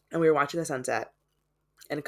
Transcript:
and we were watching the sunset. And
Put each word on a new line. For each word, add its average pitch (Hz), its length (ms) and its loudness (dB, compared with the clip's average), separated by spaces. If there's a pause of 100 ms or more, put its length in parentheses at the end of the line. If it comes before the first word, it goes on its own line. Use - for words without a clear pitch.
(120)
and 165 80 0
we 165 80 6
were 160 60 6
watching 143 260 0
the 160 60 -2
sunset. 123 460 -4 (800)
And 147 180 -6